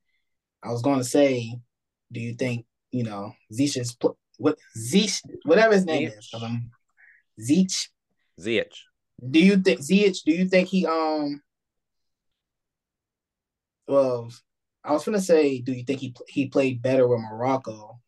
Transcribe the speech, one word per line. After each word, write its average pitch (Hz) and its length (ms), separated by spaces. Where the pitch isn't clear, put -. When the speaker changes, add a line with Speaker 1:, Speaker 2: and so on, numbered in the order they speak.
Speaker 1:
I 117 80
was 120 120
gonna 135 220
say, 120 540
do 120 80
you 117 140
think, 120 320
you 123 140
know, 104 280
Ziyech 135 260
is 120 160
pl-, - 240
what, 147 200
Ziyech, 156 460
whatever 175 300
his 190 100
name 156 240
Speaker 2:
Ziyech. - 100
Speaker 1:
is, - 140
'cause 113 100
I'm, 117 280
Ziyech. 160 500
Speaker 2:
Ziyech. 101 340
Speaker 1:
Do 151 80
you 190 200
think, 185 220
Ziyech, 190 440
do 156 80
you 185 160
think 185 200
he, 185 180
um, 156 560
well, 127 440
I - 80
was 311 120
gonna 214 160
say, 151 400
do 131 120
you 123 120
think 131 160
he 123 120
pl-, - 160
he 131 200
played 127 340
better 131 240
with 120 140
Morocco 113 880